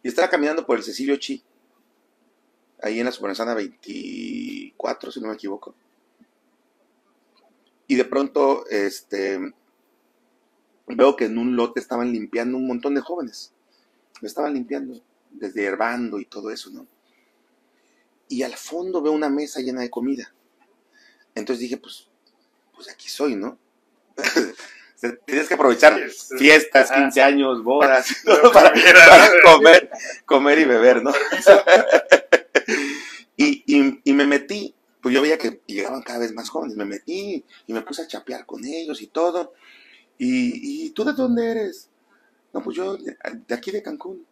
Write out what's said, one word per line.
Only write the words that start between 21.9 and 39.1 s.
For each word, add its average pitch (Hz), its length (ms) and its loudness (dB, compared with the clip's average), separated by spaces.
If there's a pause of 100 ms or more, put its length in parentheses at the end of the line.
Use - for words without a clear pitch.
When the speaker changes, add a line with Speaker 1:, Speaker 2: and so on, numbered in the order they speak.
Speaker 1:
pues - 160 -20
aquí - 180 -20
soy, 135 280 -6
¿no? 95 240 -12 (580)
<laughs> - 640 -6 (120)
O - 80 -18
sea, 120 140 -8 (100)
tienes 147 220 -4
que - 80 -2
aprovechar 139 400 4 (160)
Speaker 2:
Sí, - 40 -20
sí. - 220 -14
Speaker 1:
fiestas, 147 540 4
Speaker 2:
Ajá. 135 100 2
Speaker 1:
quince 131 220 2
años, 135 400 0
bodas, 131 540 0
<laughs> - 60 -18
¿no? 214 140 6
Speaker 2:
Lo - 60 2
que 240 100 8
Speaker 1:
Para, 175 180 10
Speaker 2:
hubiera, 175 360 8
Speaker 1:
para 180 220 12
Speaker 2:
¿no? 170 260 10
Speaker 1:
comer, 165 340 6 (380)
comer 143 320 2
y 156 60 4
beber, 120 360 4
¿no? 135 100 -2
Speaker 2:
Permiso. - 560 4
Speaker 1:
<laughs> - 1700 0
Y, 147 300 0
y, 139 380 0
y 139 100 2
me 143 140 2
metí, 143 480 -4 (260)
pues 127 140 -2
yo 131 80 2
veía 156 160 0
que 113 260 -8
llegaban 110 380 -10
cada 120 160 -12
vez 113 140 -8
más 117 160 -14
jóvenes. 143 280 -10
Me 101 80 -8
metí 170 580 -12 (220)
y 110 80 -12
me 113 80 -8
puse 143 220 -14
a - 40 -16
chapear - 380 -16
con - 180 -18
ellos 151 380 -14
y 107 60 -20
todo. 170 460 -6 (640)